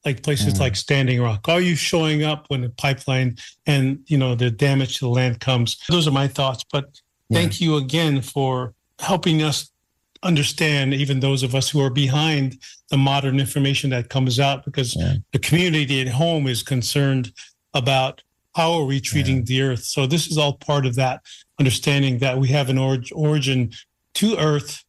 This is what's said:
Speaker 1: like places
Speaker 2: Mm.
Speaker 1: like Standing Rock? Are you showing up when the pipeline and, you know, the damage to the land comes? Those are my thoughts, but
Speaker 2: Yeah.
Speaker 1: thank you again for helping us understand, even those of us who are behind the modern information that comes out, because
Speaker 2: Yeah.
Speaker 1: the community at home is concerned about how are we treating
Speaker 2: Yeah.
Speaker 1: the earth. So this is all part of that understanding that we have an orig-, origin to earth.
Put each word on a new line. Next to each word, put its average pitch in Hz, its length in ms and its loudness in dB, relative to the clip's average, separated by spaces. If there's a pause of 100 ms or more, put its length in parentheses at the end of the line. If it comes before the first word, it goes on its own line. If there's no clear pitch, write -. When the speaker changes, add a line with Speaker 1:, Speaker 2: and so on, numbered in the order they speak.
Speaker 1:
like 135 180 -2
places 131 320 0
Speaker 2:
Mm. 95 60 2
Speaker 1:
like 120 160 0
Standing 127 440 0
Rock? 113 280 -2
Are 170 120 4
you 175 160 2
showing 156 480 0
up 151 240 -4
when 131 140 -2
the 123 80 -4
pipeline 131 680 -2 (300)
and, 139 400 2
you 156 100 2
know, 131 180 2
the 123 160 0
damage 135 480 0
to - 60 -6
the 123 60 0
land 123 300 0
comes? 120 360 0 (140)
Those 165 180 2
are 147 40 2
my 139 160 2
thoughts, 135 440 -4
but 139 140 -2 (420)
Speaker 2:
Yeah. 117 120 2
Speaker 1:
thank 170 200 0
you 160 160 2
again 143 460 0
for 127 500 -4 (260)
helping 165 440 0
us - 280 -2 (520)
understand, 147 720 0
even 139 260 -2
those 135 220 0
of 127 120 -2
us 135 140 0
who 147 140 0
are 135 80 2
behind 139 680 0 (320)
the 143 80 0
modern 135 420 2
information 139 520 0
that 123 180 -2
comes 131 320 0
out, 139 240 0
because 131 320 -4
Speaker 2:
Yeah. 87 200 0 (160)
Speaker 1:
the - 60 0
community 151 640 2
at 131 80 -2
home 151 380 0
is 120 160 -2
concerned 135 680 0 (440)
about 131 480 0 (320)
how 170 180 2
are 160 140 0
we 135 140 0
treating 107 380 0
Speaker 2:
Yeah. 123 80 -2
Speaker 1:
the 127 160 0
earth. 131 220 -2
So 135 220 -2
this 156 220 0
is 156 100 -2
all 143 160 2
part 143 320 -2
of 123 80 -2
that 131 260 -2 (380)
understanding 139 640 2
that 131 200 0
we 135 80 2
have 135 220 2
an 131 80 2
orig-, 131 340 -2
origin 135 600 0 (420)
to 208 240 2
earth. 151 500 0